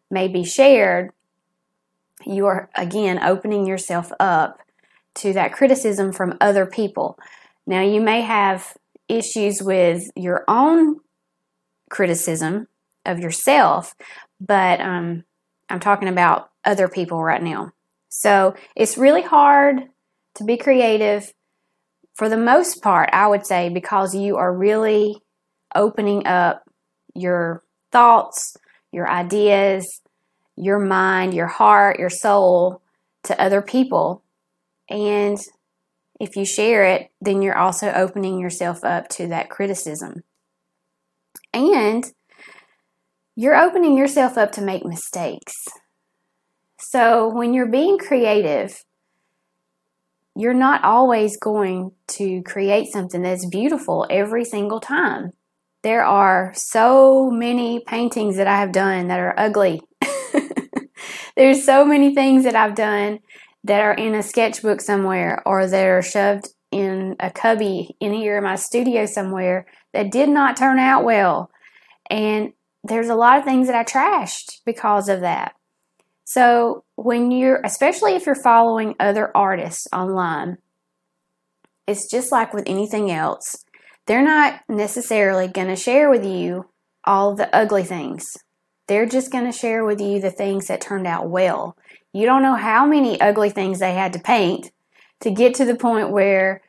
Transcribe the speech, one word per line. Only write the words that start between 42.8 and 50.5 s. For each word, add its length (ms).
you're 200
opening 420
yourself 400
up 140
to 100
make 240
mistakes. 800
So 520
when 240
you're 120
being 320
creative, 840
you're 180